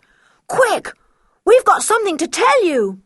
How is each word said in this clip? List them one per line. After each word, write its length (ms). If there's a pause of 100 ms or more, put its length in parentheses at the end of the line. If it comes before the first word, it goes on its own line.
(480)
Quick! 460 (520)
We've 200
got 160
something 360
to 100
tell 380
you! 400